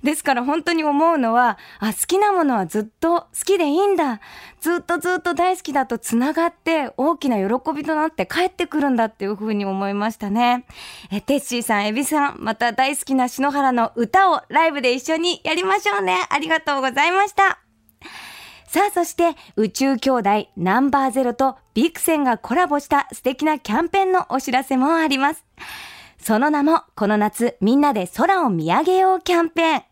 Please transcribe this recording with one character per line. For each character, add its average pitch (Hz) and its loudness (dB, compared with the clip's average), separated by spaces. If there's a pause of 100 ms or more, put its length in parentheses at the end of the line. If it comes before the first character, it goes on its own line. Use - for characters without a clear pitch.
で 294 0
す - -8
か 277 2
ら 240 -2
本 302 -2
当 349 -2
に 330 -2
思 302 2
う 320 0
の 233 0
は、 240 2 (220)
あ、 214 -2
好 - -10
き 370 0
な 415 2
も 349 2
の 269 2
は 196 0
ず 208 -4
っ - -4 (160)
と 339 2
好 - -20 (180)
き 392 2
で 320 2
い - -
い 359 2
ん 403 2
だ。 277 -2 (400)
ず 349 -2
っ - -4
と 349 -4
ず 359 -2
っ 359 -2
と 349 -4
大 359 0
好 359 -18
き 302 -10
だ 269 0
と 240 -6
つ - -6
な 262 0
が 330 0
っ 339 -4
て 311 -2
大 294 0
き 277 -4
な 226 0
喜 220 -2
び 277 -6
び 294 -8
と 311 -2
な 311 0
っ 311 -4
て 190 -4
帰 349 -2
っ 370 0
て 359 -6
く 302 -2
る 285 2
ん 254 2
だ 226 2
っ 220 -6
て - -10
い - -4
う 214 -4
風 214 -4
に 202 -2
思 196 -4
い 196 -4
ま 208 -2
し - -14
た 208 -8
ね。 240 0 (460)
え、 202 -6
テ 285 0
ッ - 0
シ 240 -6
ー - -6
さ 214 0
ん、 202 -2
エ 214 -2
ビ 269 -2
さ 285 0
ん、 - -14
ま 214 -4
た 233 -2
大 269 0
好 - -10
き 269 -2
な 254 2
篠 277 -2
原 277 0
の 233 0
歌 359 2
を 302 0
ラ 320 2
イ 330 0
ブ 285 -6
で 247 2
一 269 -4
緒 320 0
に 339 -2
や 311 -2
り 349 -2
ま 381 0
し 415 -2
ょ 403 -2
う - -2
ね。 370 0
あ - 0
り 320 -4
が 320 2
と 285 -4
う - -4
ご 262 -2
ざ 277 0
い 339 2
ま 392 2
し - -10
た。 392 0 (1080)
さ 330 0
あ、 - -8
そ 349 0
し - -12
て、 339 2 (200)
宇 220 0
宙 269 0
兄 262 0
弟 220 2 (280)
ナ 185 2
ン 277 2
バ 269 2
ー 254 0
ゼ 262 0
ロ 240 0
と 262 0 (160)
ビ 285 2
ク - -10
セ 320 2
ン 294 0
が 233 2
コ - -6
ラ 359 2
ボ 285 0
し - -18
た 285 2
素 - -18
敵 269 -2
な 311 2
キ - -8
ャ 269 0
ン 339 -2
ペ 392 2
ー 392 2
ン 381 0
の 370 2
お 262 -2
知 269 -6
ら 254 0
せ - -2
も 269 2
あ 320 2
り 269 0
ま 285 0
す。 - -20 (720)
そ 214 0
の 277 2
名 294 2
も、 320 4 (140)
こ 202 0
の 208 2
夏、 208 0
み 226 4
ん 294 4
な 285 2
で 185 -4
空 359 2
を 262 2
見 165 -2
上 190 2
げ 370 2
よ 381 4
う 359 -4
キ 359 0
ャ 339 4
ン 330 0
ペ 330 -2
ー 320 2
ン。 - -14